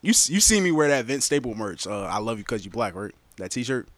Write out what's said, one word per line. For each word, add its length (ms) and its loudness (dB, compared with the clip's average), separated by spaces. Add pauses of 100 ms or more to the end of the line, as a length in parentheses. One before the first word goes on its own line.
you 80 2
s-, 180 4
you 120 0
see 200 6
me 120 2
wear 160 4
that 160 2
Vince 220 -2
Staple 280 0
merch, 320 -6
uh, 200 -6
"I 120 -2
love 200 -4
you 60 -12
'cause 200 -6
you 80 -14
black," 240 -4
right? 180 -10 (220)
That 160 -10
T-shirt. 340 -4 (120)